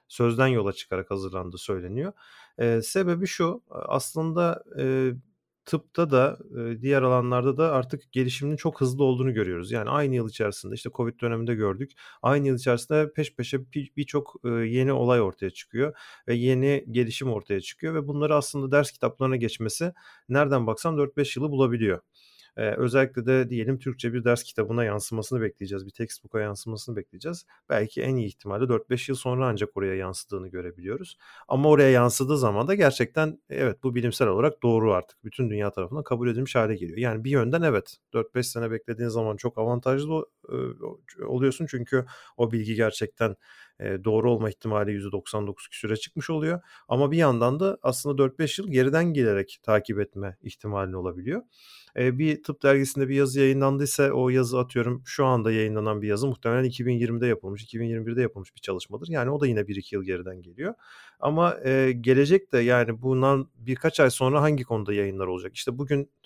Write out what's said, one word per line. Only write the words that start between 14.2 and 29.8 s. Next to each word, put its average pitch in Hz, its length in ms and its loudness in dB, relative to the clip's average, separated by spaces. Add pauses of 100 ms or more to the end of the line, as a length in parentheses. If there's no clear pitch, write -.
e, 120 60 -2
yeni 117 440 0
olay 123 280 4
ortaya 95 280 -2
çıkıyor 139 460 -4 (320)
ve 120 80 0
yeni 131 560 2
gelişim 120 420 0
ortaya 101 280 -4
çıkıyor - 320 -8
ve 147 140 -4
bunları 147 280 0
aslında 143 360 -2
ders 143 200 4
kitaplarına 131 440 -2
geçmesi 117 580 -4 (360)
nereden 135 380 2
baksan 151 300 -2
dört 143 200 0
beş 143 200 -2
yılı 147 120 -2
bulabiliyor. 120 500 2 (580)
Ee, 110 140 -2
özellikle 127 540 0
de 131 240 2
diyelim 123 300 -2
Türkçe 120 340 -6
bir 123 100 -4
ders 120 200 2
kitabına 113 400 -2
yansımasını 110 580 -4
bekleyeceğiz, 98 440 -6
bir 98 60 -16
textbook'a - 480 -8
yansımasını 107 560 -8
bekleyeceğiz. 123 500 -10 (240)
Belki 110 320 -2
en 131 140 -2
iyi 113 120 -2
ihtimalle 104 420 -4
dört 117 200 0
beş 123 200 -4
yıl 131 60 -4
sonra 127 320 -2
ancak 104 300 -4
oraya 95 180 -2